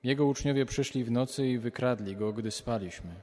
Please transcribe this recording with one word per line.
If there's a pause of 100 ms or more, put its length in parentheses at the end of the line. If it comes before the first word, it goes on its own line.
Jego
uczniowie
przyszli
w
nocy
i
wykradli
go,
gdy
spaliśmy.